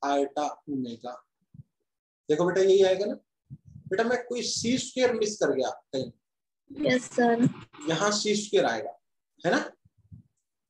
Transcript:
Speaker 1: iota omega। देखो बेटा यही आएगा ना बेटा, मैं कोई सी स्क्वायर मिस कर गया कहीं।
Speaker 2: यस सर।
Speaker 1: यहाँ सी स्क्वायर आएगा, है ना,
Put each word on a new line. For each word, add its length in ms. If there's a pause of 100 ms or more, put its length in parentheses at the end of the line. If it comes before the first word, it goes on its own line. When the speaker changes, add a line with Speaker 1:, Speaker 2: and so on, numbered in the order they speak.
Speaker 1:
iota 420 (220)
omega। 440 (1120)
देखो 180
बेटा 140
यही 220
आएगा 240
ना 80 (720)
बेटा, 160
मैं 220
कोई 160
सी 360
स्क्वायर 360
मिस 240
कर 160
गया 160
कहीं। 400 (760)
Speaker 2:
यस 280
सर। 280 (460)
Speaker 1:
यहाँ 240
सी 240
स्क्वायर 300
आएगा, 260 (520)
है 80
ना, 180 (1000)